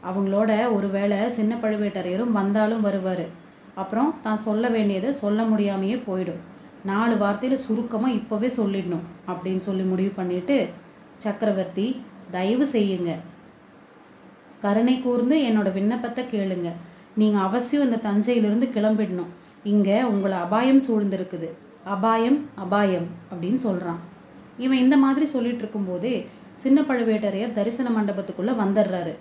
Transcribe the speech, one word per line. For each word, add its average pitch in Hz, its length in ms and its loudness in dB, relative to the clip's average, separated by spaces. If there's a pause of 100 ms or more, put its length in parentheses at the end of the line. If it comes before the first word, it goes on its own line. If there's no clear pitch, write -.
அவங்களோட 202 680 2
ஒருவேளை 202 580 0
சின்ன 226 260 0
பழுவேட்டரையரும் 208 760 -2
வந்தாலும் 214 540 2
வருவாரு. 185 420 -2 (480)
அப்புறம் 233 380 -2 (100)
தான் 214 140 -2
சொல்ல 214 320 0
வேண்டியதை 208 420 0
சொல்ல 214 320 0
முடியாமையே 208 640 0
போயிடும். 185 320 -4 (460)
நாலு 220 300 0
வார்த்தையில 208 380 0
சுருக்கமா 233 560 -2
இப்பவே 220 480 -2
சொல்லிடணும்" 196 460 -2 (240)
அப்படின்னு 185 300 -4
சொல்லி 190 260 -4
முடிவு 185 260 0
பண்ணிட்டு, 180 600 -2 (480)
"சக்கரவர்த்தி, 208 840 -2 (300)
தயவு 202 420 2
செய்யுங்க, 185 420 0 (1500)
கருணை 233 400 2
கூர்ந்து 247 360 2
என்னோட 214 360 2
விண்ணப்பத்தை 233 580 -2
கேளுங்க. 185 400 -2 (440)
நீங்க 214 240 4
அவசியம் 247 460 2
இந்த 233 120 2
தஞ்சையிலிருந்து 214 760 2
கிளம்பிடணும். 208 540 0 (360)
இங்க 208 440 4
உங்களை 196 300 0
அபாயம் 233 420 4
சூழ்ந்திருக்குது. 185 680 -2 (360)
அபாயம், 226 600 2 (100)
அபாயம்" 190 500 0 (260)
அப்படின்னு 185 320 -2
சொல்றான். 180 320 -2 (640)
இவன் 262 200 2
இந்த 262 200 6
மாதிரி 269 280 4
சொல்லிட்டு 240 320 -2
இருக்கும்போதே 202 680 -4 (260)
சின்ன 277 280 4
பழுவேட்டரையர் 220 720 0
தரிசன 233 360 -2
மண்டபத்துக்குள்ள 202 600 -2
வந்துடுறாரு. 190 680 0